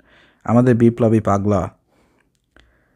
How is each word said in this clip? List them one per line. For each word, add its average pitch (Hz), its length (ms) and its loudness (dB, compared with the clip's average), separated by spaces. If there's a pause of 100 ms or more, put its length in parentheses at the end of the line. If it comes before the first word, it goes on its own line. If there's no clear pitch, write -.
(440)
আমাদের 123 300 2
বিপ্লবী 117 460 2
পাগলা, 101 500 -2 (1300)